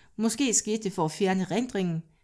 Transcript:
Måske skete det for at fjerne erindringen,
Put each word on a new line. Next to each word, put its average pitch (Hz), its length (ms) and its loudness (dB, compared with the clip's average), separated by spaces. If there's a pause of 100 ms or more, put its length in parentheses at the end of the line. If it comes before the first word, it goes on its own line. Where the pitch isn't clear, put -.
(180)
Måske 226 360 2
skete 214 300 0
det 190 100 -2
for 170 120 2
at 160 60 0
fjerne 190 400 0
erindringen, 185 520 -2 (200)